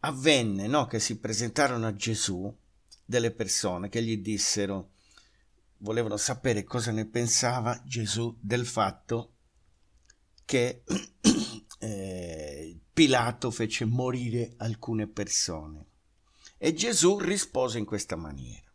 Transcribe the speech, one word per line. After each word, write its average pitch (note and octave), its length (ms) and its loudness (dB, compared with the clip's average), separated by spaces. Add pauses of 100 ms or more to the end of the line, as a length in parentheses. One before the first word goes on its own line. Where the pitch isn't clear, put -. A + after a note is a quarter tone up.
Avvenne, C3 640 4
no, C#3 180 4
che A2+ 140 -2
si G#2+ 180 -2
presentarono A2+ 680 0
a G#2 80 -2
Gesù G2+ 580 -2 (500)
delle A#2 280 2
persone G2 580 -2
che A#2 140 -2
gli A2+ 140 0
dissero, G2 760 -2 (880)
volevano G#2+ 400 -2
sapere A2 460 0
cosa A#2 280 -2
ne A2 140 0
pensava A#2+ 800 0
Gesù A2+ 540 -4
del A#2+ 260 -2
fatto A#2 720 -2 (1080)
che, B2 400 0
<clears throat> - 960 -2
eh, F2 1000 -8 (140)
Pilato B2 600 4
fece A2+ 340 -2
morire A#2+ 720 -2
alcune A2 500 -4
persone. D#2 800 -4 (720)
E D#3+ 160 2
Gesù G3+ 460 4
rispose B2+ 600 0
in G#2 60 -2
questa G2 320 -4
maniera. C#2 580 -12